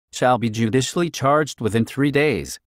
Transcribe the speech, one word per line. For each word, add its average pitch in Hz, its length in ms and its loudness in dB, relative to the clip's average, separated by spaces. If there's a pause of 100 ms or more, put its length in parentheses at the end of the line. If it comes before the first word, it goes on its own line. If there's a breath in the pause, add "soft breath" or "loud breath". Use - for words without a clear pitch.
(100)
shall 127 280 2
be 113 100 -2
judicially 123 640 0
charged 143 500 0
within 113 240 0
three 139 260 0
days, 135 480 0 (200)